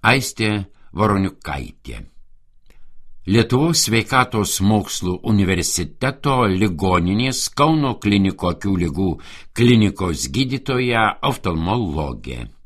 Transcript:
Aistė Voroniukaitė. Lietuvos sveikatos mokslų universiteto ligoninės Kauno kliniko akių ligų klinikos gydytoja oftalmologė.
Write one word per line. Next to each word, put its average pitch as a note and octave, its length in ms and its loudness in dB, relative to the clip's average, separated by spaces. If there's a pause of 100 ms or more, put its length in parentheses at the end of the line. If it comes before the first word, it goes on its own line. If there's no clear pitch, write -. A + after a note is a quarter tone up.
Aistė A#2 460 0 (420)
Voroniukaitė. F2 1080 -2 (1300)
Lietuvos B2+ 540 2
sveikatos A2+ 760 0
mokslų F#2+ 540 0 (180)
universiteto G#2 1200 0
ligoninės F#2 920 0 (100)
Kauno D3 380 2 (100)
kliniko G2 480 2
akių G2 300 -2
ligų F2 300 -2 (440)
klinikos G#2+ 720 4 (100)
gydytoja B2 680 0 (240)
oftalmologė. D#2+ 1120 -4 (260)